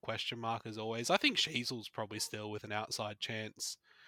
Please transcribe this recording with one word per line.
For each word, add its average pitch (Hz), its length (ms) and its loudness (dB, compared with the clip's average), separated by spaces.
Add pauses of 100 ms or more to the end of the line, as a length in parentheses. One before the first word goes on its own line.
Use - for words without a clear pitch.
question 113 380 -2
mark 113 260 0
as 110 140 -4
always. 113 320 0
I 190 80 8
think 262 180 6
Sheasel's 123 540 2
probably 107 280 -2
still 107 320 -2
with 107 140 -4
an 107 80 -4
outside 107 480 -2
chance, 110 560 -4 (320)